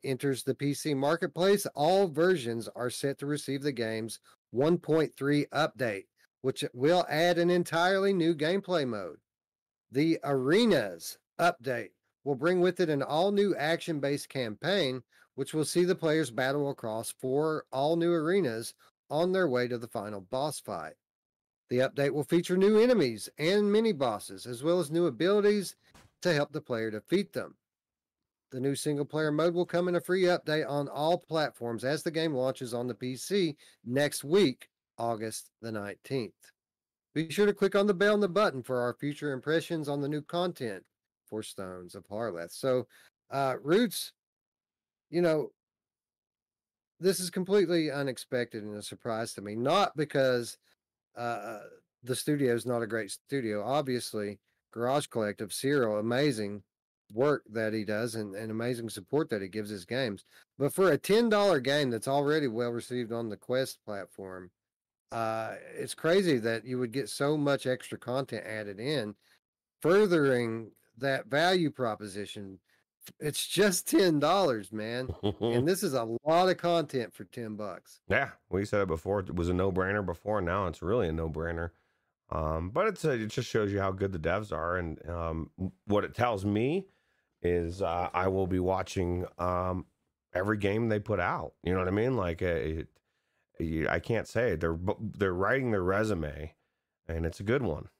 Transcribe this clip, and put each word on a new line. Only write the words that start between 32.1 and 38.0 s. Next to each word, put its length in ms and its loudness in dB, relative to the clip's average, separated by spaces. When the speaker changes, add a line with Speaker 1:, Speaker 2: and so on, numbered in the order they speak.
Speaker 1:
game 240 -2
launches 400 -2
on 120 -4
the 80 -4
P 220 -8
C 400 -2
next 400 0
week, 440 2
August 520 -4
the 100 -6
nineteenth. 600 -6
Be 160 -4
sure 160 2
to 80 4
click 200 0
on 120 4
the 80 4
bell 180 4